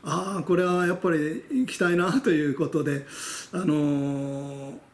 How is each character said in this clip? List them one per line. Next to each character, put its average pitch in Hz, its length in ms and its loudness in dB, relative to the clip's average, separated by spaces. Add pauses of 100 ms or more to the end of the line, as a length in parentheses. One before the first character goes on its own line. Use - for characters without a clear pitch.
あ 185 380 -4
あ、 147 40 -4
こ 175 120 2
れ 180 80 4
は 180 240 2
や 175 80 2
っ 180 40 -10
ぱ 180 120 2
り 156 400 0
行 254 220 0
き - 40 -10
た 175 140 4
い 170 40 4
な 175 260 2
と 190 100 2
い 151 160 4
う 135 80 0
こ 147 120 0
と 151 160 0
で、 143 220 -2 (460)
あ 185 60 -4
の 185 80 -2 (1080)
ー - 0 - (200)